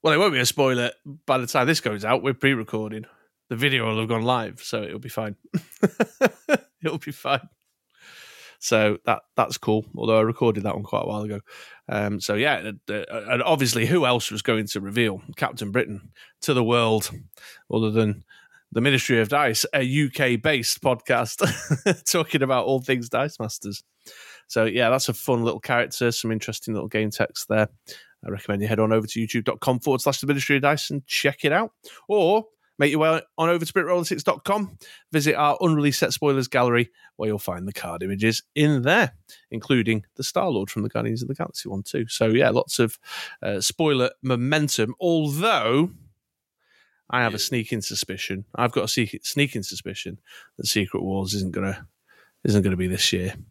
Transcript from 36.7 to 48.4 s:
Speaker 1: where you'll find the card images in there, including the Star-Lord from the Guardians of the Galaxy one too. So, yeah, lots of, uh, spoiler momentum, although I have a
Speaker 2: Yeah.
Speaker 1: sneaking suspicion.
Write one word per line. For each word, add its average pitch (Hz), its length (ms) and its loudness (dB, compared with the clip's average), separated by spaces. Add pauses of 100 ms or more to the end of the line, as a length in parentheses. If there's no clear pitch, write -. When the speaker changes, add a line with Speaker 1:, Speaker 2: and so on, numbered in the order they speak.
Speaker 1:
where 110 120 -2
you'll 104 100 -2
find 90 280 -6
the 101 60 -8
card 85 300 -8
images 101 400 0 (120)
in 147 280 4
there, 170 300 4 (380)
including 113 540 0 (120)
the 120 80 -8
Star-Lord 143 460 -2
from 104 120 -4
the 107 60 -4
Guardians 113 340 -2
of 120 60 -6
the 135 60 -4
Galaxy - 340 -8
one 101 140 -6
too. 120 260 -4
So, - 200 0
yeah, 120 220 4
lots - 280 0
of, 113 180 2 (460)
uh, 101 180 -4
spoiler 135 500 0 (120)
momentum, 131 800 0
although 160 920 2 (1200)
I 123 120 0
have 113 100 0
a - 20 -6
Speaker 2:
Yeah. 107 40 -6
Speaker 1:
sneaking 113 440 -2
suspicion. 95 640 -6 (100)